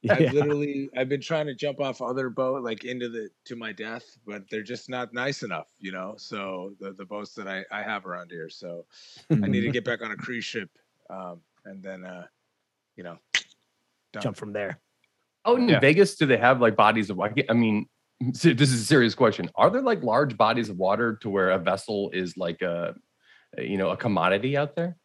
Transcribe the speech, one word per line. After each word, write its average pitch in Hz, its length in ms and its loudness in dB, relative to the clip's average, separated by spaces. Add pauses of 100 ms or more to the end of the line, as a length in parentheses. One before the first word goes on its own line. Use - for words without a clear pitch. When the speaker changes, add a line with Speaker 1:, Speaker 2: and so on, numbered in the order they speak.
Speaker 1:
I've 139 120 6
Speaker 2:
Yeah. 135 120 4
Speaker 1:
literally, 143 640 0
I've 131 120 -2
been 139 120 -2
trying 151 260 -4
to 135 100 -8
jump 143 240 -6
off 135 200 -4
other 127 300 -4
boat, 131 320 -4
like, 113 220 -8
into 123 240 -8
the, 113 220 -10 (160)
to 120 100 -12
my 113 160 -10
death, 110 320 -12 (200)
but 101 240 -12
they're 107 140 -8
just 117 260 -12
not 123 240 -8
nice 127 300 -4
enough, 87 240 -8 (140)
you 95 100 -10
know? 95 280 -10
So 98 600 -10
the, 98 140 -12
the 95 120 -16
boats 101 300 -12
that 98 140 -12
I, 95 240 -8
I 104 100 -8
have 101 240 -8
around 87 240 -12
here, 80 180 -12
so 87 380 -14 (420)
I 160 60 2 (140)
need 101 140 0
to 120 80 -2
Speaker 2:
<laughs> - 20 -4
Speaker 1:
get 120 120 -2
back 117 160 -4
on 113 120 -8
a 98 40 -10
cruise 113 280 -10
ship, 101 260 -8 (400)
um, 90 300 -12 (240)
and 98 180 -16
then, 92 220 -14
uh, 90 220 -16 (680)
you - 80 -18
know, 85 160 -14 (960)
done. 104 100 -10
Speaker 2:
Jump 113 140 -4
from 104 160 -12
there. 104 260 -6 (640)
Speaker 3:
Oh, 240 120 6
in 247 120 4
Speaker 4:
Yeah. 147 120 6
Speaker 3:
Vegas, 156 340 6
do 160 120 2
they 131 100 6
have, 123 240 6
like, 113 160 6
bodies 110 340 6
of, 90 80 -6
I 101 120 0
get-, 117 200 -2
I 113 40 4
mean, 110 320 2 (480)
se-, - 180 6
this 131 180 4
is 120 100 2
a 107 40 -6
serious 120 320 4
question. 107 400 2
Are 120 120 6
there, 247 140 2
like, 226 220 0
large 120 320 2
bodies 113 320 2
of 95 80 -8
water 107 460 0
to 113 60 -6
where 95 220 2
a 95 80 2
vessel 95 560 -2
is, 90 220 -4
like, 87 260 -4
a, 85 320 -4 (640)
you 64 200 -4
know, 95 120 0
a 95 60 -2
commodity 101 600 0
out 143 200 -2
there? 170 280 -4